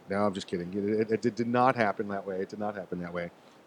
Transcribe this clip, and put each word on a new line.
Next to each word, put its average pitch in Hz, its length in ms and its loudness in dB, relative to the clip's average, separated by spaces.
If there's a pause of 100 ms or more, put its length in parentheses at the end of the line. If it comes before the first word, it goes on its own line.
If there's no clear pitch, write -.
no, 98 100 0
I'm 98 160 4
just 95 120 -6
kidding. 87 260 -4
It, 101 280 2
it, 110 100 2
it 110 120 2
did, 117 120 2
did 117 140 -2
not 123 260 4
happen 107 340 0
that 98 180 -6
way. 95 140 -4
It 98 80 -2
did 104 100 -12
not 104 180 -4
happen 90 240 -6
that 87 120 -8
way. 87 180 -6 (360)